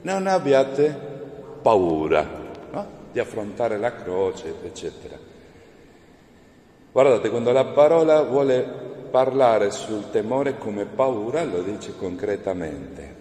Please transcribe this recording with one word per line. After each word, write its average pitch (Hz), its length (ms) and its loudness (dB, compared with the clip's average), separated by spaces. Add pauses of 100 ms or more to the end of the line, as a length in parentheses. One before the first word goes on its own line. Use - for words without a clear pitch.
"Non 190 260 -4
abbiate 143 680 2 (680)
paura", 78 640 4 (440)
no? 208 160 -8 (240)
Di 123 80 -4
affrontare 107 580 -4
la 120 180 -2
croce, 90 580 -4 (100)
eccetera. 78 540 -12 (1700)
Guardate, 127 380 4
quando 117 220 0
la 131 140 4
parola 151 560 6
vuole 131 400 2 (500)
parlare 120 600 4
sul 104 400 -8
temore 123 460 0
come 104 280 -6
paura, 127 580 -2
lo 92 180 -2
dice 101 360 -8
concretamente. 90 1200 -6